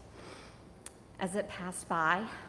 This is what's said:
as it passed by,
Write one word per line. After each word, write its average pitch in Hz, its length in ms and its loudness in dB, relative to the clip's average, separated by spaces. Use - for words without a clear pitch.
as 185 180 2
it 208 120 2
passed - 400 -4
by, 175 380 6